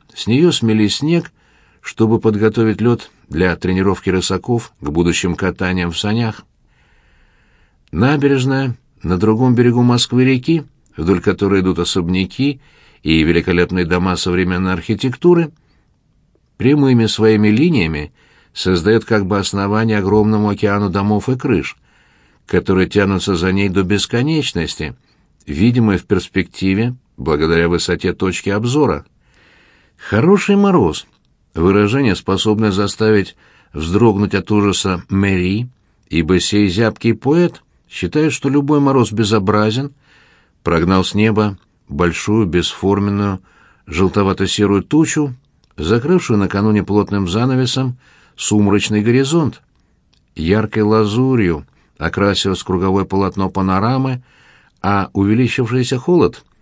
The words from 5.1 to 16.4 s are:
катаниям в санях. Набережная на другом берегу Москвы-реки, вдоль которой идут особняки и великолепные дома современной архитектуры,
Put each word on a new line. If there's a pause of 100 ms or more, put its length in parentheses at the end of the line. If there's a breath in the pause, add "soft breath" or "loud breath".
катаниям
в
санях. (1500)
Набережная (260)
на
другом
берегу
Москвы-реки, (320)
вдоль
которой
идут
особняки (420 soft breath)
и
великолепные
дома
современной
архитектуры, (1080)